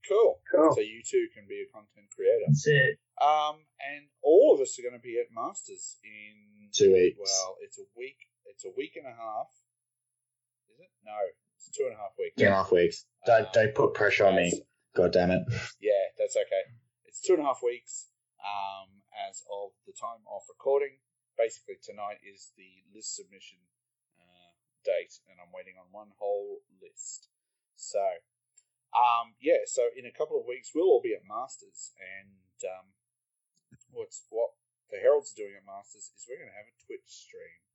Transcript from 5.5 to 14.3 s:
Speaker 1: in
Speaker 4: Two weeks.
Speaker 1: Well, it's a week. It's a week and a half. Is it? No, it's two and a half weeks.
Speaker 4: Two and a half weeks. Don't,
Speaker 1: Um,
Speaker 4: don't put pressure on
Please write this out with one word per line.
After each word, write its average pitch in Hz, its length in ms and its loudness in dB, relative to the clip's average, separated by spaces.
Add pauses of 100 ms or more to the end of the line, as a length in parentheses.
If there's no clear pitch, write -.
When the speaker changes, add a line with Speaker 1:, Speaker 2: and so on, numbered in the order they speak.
Speaker 1:
in 104 720 -20
Speaker 4:
Two 98 200 6
weeks. 92 260 2
Speaker 1:
Well, 95 420 -6
it's - 180 -20
a 98 80 -20 (100)
week. 131 200 -16 (280)
It's 101 200 -20
a 95 100 -14
week 147 200 -10
and 156 100 -18
a 120 100 -18
half. 113 320 -10 (1300)
Is 123 60 -20
it? 180 120 -20 (140)
No, 107 100 -12 (400)
it's - 160 -20
two 139 140 -4
and 117 100 -6
a 107 40 -20
half 101 180 -10
weeks. 90 200 -8
Speaker 4:
Two 107 80 2
and 98 80 4
a 95 40 2
half 92 140 0
weeks. 87 340 2 (200)
Don't, 110 200 4
Speaker 1:
Um, - 80 -12
Speaker 4:
don't 107 220 2
put - 180 2
pressure 104 320 2
on 95 100 6